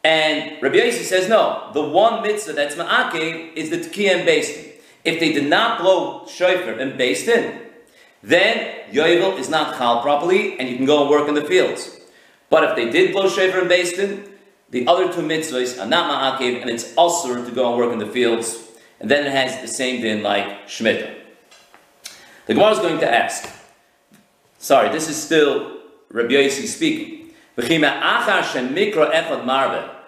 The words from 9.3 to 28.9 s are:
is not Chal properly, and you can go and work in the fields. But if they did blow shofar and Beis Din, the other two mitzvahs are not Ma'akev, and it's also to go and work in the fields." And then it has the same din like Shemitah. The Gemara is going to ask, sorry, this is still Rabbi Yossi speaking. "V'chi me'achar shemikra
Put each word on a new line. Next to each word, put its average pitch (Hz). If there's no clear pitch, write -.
is 127
not 156
Chal 120
properly, 175
and 127
you 123
can 131
go 147
and 139
work 147
in 147
the 147
fields. -
But 156
if 135
they 117
did 175
blow 196
shofar 185
and -
Beis 180
Din, 202
the 123
other 175
two 165
mitzvahs 131
are 107
not 139
Ma'akev, 123
and 127
it's 117
also 127
to 120
go 120
and 120
work 117
in 113
the 107
fields." 113
And 110
then 143
it 135
has 131
the -
same 127
din 107
like 101
Shemitah. -
The 113
Gemara 202
is 214
going 160
to 135
ask, -
sorry, 131
this 156
is 147
still 147
Rabbi 120
Yossi 139
speaking. -
"V'chi 160
me'achar 180
shemikra 151